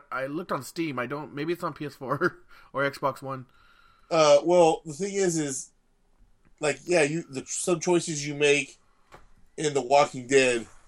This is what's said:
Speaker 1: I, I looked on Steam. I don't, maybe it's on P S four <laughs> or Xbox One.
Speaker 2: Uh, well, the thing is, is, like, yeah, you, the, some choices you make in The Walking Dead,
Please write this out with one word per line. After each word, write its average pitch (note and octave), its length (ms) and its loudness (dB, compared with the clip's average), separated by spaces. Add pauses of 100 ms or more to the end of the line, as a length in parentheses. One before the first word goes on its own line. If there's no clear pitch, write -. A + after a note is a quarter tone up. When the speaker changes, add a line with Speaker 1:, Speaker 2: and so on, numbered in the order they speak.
(120)
Speaker 1:
I, B2+ 140 -4
I - 20 -10
looked E3+ 240 -8
on D#3 100 -4
Steam. D3 380 -6
I B2 80 -4
don't, C#3+ 260 -10
maybe D3 180 -6
it's F3 120 -6
on D#3+ 100 -6
P D3 140 -10
S C3+ 80 -14
four C#3 420 -6 (180)
<laughs> - 180 -20
or C#3 180 -2
Xbox C#3 320 -6
One. C3+ 240 -12 (640)
Speaker 2:
Uh, D3+ 340 6
well, E3+ 400 6
the D#3+ 80 -12
thing G3 220 -6
is, F3 240 0
is, C#3 320 -6 (880)
like, D3 260 -2
yeah, E3+ 160 2
you, D#3 260 0
the, C3 200 -10
some - 320 -2
choices D#3+ 480 -2
you D3 80 -8
make C#3+ 420 2 (800)
in D3+ 160 -2
The C3+ 80 0
Walking C3 460 2
Dead, B2 400 4 (200)